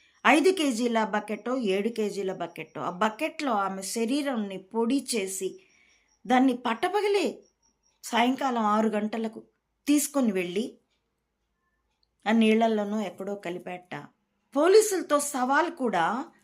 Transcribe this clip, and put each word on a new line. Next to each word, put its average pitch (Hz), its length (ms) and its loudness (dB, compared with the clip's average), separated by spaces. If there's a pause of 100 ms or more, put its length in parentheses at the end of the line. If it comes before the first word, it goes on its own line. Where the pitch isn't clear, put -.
(260)
ఐదు 277 240 6
కేజీల 240 540 0
బకెట్టో, 208 520 -4
ఏడు 202 320 0
కేజీల 196 440 -4
బకెట్టో, 165 480 -10
ఆ 139 100 -4
బకెట్లో 240 640 -4
ఆమె 196 300 -2
శరీరంని 226 760 -4
పొడి 233 560 -2
చేసి, 190 460 -6 (680)
దాన్ని 254 300 4
పట్టపగలే 359 840 0 (600)
సాయంకాలం 247 580 0
ఆరు 214 260 2
గంటలకు 214 540 -4 (460)
తీసుకొని 277 440 2
వెళ్ళి, 185 420 -4 (1500)
ఆ - 20 2
నీళ్లల్లోనో 220 680 4
ఎక్కడో 190 340 -6
కలిపేట. 175 680 -10 (520)
పోలీసులతో 359 640 4
సవాల్ 277 500 0
కూడా, 208 540 -2 (200)